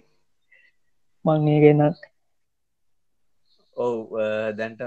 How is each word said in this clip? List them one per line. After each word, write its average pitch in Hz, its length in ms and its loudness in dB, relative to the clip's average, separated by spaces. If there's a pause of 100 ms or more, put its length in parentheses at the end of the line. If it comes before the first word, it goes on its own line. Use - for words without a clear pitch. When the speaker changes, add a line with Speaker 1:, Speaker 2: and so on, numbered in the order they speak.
(1300)
Speaker 1:
මං 156 220 0
ඒක 151 180 4
එන්න. 147 180 6 (1900)
Speaker 2:
ඔව්, 120 180 -4 (180)
අ, 110 120 -4 (240)
දැන්ට 110 380 -10